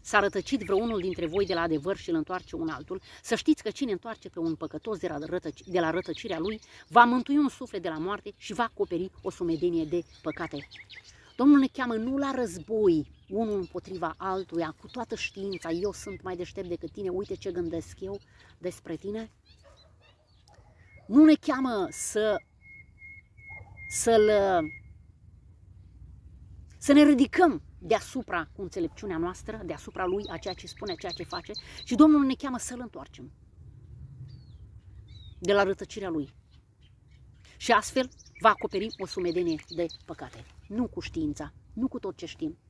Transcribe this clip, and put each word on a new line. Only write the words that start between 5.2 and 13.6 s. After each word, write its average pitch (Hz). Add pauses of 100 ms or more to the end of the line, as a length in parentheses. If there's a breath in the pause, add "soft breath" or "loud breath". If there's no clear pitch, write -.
de 180
la 160
rătăcirea 175
lui, 214 (280 loud breath)
va 240
mântui 247
un 294
suflet 226
de 175
la 160
moarte 202
și -
va 196
acoperi 185 (120)
o 185
sumedenie 170
de 165 (200)
păcate. 156 (680 loud breath)
Domnul 285
ne 269
cheamă 247
nu 233
la 277
război, 208 (180)
unul 208
împotriva 175